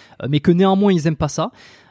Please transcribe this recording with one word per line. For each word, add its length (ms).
euh, 40
mais 120
que 120
néanmoins 400
ils 140
aiment 100
pas 120
ça. 240